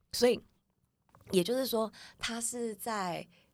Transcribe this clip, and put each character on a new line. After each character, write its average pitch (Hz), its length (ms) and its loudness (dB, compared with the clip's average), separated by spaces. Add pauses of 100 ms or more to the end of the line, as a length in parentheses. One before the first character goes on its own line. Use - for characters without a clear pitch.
(120)
所 240 160 4
以 - 140 4 (920)
也 180 120 4
就 208 100 0
是 262 140 0
说， 220 240 0 (260)
他 233 240 -6
是 233 340 -4
在 190 500 -4 (280)